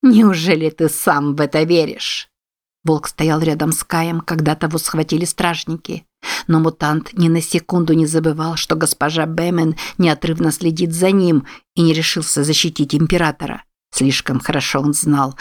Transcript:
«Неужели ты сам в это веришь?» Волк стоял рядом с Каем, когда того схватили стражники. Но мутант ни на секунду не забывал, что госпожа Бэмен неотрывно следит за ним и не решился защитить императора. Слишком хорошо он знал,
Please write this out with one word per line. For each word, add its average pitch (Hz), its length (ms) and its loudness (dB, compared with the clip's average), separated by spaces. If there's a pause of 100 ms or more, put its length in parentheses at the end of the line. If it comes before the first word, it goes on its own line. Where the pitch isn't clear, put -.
«Неужели 185 680 4
ты 156 180 0
сам 147 480 0
в 151 60 -2
это 156 220 2
веришь?» - 680 -2 (540)
Волк 156 240 0
стоял 156 340 0
рядом 156 300 0
с 160 120 -4
Каем, 165 380 -2
когда 156 340 0
того 160 220 -4
схватили 160 480 -2
стражники. 165 800 -6 (420)
Но 160 120 4
мутант 156 540 -2
ни 170 140 2
на 165 140 2
секунду 165 520 -2
не 160 120 4
забывал, 160 500 -2
что 160 200 -2
госпожа 156 500 -2
Бэмен 165 500 0 (220)
неотрывно 165 540 2
следит 165 420 -2
за 180 180 2
ним 175 340 2 (300)
и 175 60 2
не 160 120 4
решился 156 500 -2
защитить 156 520 0
императора. 160 680 0 (280)
Слишком 135 480 0
хорошо - 420 -2
он 147 120 2
знал, 143 480 0